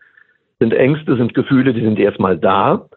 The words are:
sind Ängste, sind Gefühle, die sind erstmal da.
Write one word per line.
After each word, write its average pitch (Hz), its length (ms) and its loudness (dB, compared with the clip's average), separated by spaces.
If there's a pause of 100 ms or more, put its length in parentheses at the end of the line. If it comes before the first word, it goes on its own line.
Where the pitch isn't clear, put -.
(580)
sind 113 140 0
Ängste, 147 440 0
sind 117 180 -2
Gefühle, 131 400 0
die 113 80 -4
sind 107 160 0
erstmal 95 400 0
da. 98 480 0 (100)